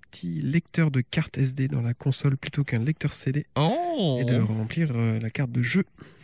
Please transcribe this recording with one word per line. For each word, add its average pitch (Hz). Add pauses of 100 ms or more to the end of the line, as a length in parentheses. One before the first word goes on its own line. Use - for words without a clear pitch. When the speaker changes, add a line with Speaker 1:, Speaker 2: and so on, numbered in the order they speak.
Speaker 1:
petit 170
lecteur 156
de 135
carte -
S 131
D 135
dans 139
la 120
console 135
plutôt 139
qu'un 127
lecteur 147
C -
D 147 (100)
Speaker 2:
Oh. 208
Speaker 1:
et 131
de 120
remplir, 113
euh, 113
la 113
carte 131
de 123
jeu. 120 (400)